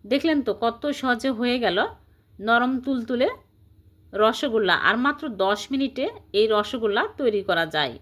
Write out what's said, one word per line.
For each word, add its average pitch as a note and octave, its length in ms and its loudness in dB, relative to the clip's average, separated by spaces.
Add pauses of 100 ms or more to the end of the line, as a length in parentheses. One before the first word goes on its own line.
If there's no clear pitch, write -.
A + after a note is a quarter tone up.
দেখলেন C#4+ 420 2
তো, G#3 60 0 (100)
কত A#3 200 -2 (180)
সহজে B3+ 380 0
হয়ে B3 260 0
গেল F3+ 140 2 (600)
নরম A#3 340 2 (100)
তুলতুলে C4 460 0 (840)
রসগোল্লা। A3 640 2 (140)
আর G#3 160 2
মাত্র C#4 200 -2 (200)
দশ G3+ 160 0 (100)
মিনিটে C4+ 340 -2 (280)
এই G#3+ 200 4
রসগোল্লা G#3+ 500 0 (140)
তৈরি G#3+ 320 0
করা E3 160 2 (100)
যায়। C#3 280 0